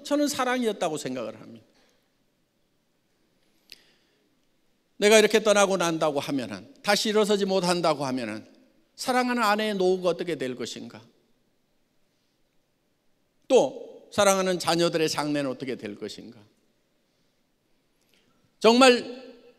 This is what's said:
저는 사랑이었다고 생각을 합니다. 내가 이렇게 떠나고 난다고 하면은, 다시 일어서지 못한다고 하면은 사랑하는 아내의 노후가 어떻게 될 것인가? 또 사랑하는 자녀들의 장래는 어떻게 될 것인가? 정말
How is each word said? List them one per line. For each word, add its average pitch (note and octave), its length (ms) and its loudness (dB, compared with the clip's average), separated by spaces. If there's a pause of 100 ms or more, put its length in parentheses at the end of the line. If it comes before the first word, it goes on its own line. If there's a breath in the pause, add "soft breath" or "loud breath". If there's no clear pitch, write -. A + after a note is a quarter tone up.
저는 D4 240 -2
사랑이었다고 A#3 720 -4
생각을 A2+ 420 -10
합니다. A2+ 240 -20 (3250 soft breath)
내가 G#3+ 220 6
이렇게 G#3+ 240 4
떠나고 G3+ 340 2
난다고 D#3+ 440 0
하면은, A2+ 520 -8 (100)
다시 G#3 280 0
일어서지 G3+ 340 0
못한다고 F3 640 0
하면은 A#2 400 -8 (500)
사랑하는 B3 460 -2
아내의 G#3+ 320 0
노후가 F#3 340 0
어떻게 E3+ 280 -4
될 B2+ 200 -8
것인가? A2+ 440 -12 (2500)
또 - 640 0
사랑하는 F#3+ 480 2
자녀들의 E3+ 500 0
장래는 D3 420 -4
어떻게 B2 260 -8
될 G#2 200 -12
것인가? G#2 440 -16 (2250)
정말 B3 640 6 (360)